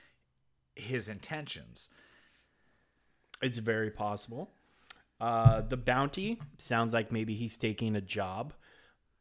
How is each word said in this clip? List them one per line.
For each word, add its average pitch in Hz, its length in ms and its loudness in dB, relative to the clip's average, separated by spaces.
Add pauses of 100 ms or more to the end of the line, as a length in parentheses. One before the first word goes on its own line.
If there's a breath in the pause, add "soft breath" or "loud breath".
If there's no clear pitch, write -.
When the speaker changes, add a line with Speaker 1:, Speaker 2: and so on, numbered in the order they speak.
(760 soft breath)
Speaker 1:
his 123 320 -4
intentions? 104 800 -8 (1500 soft breath)
Speaker 2:
It's 123 200 -2
very 110 320 2
possible. 110 580 -6 (720 loud breath)
Uh, 113 400 8
the 123 160 -4
bounty 143 600 0 (180)
sounds 117 340 2
like 113 200 2
maybe 110 240 0
he's 113 200 -6
taking 110 400 -2
a 101 60 0
job. 98 500 -6 (680 soft breath)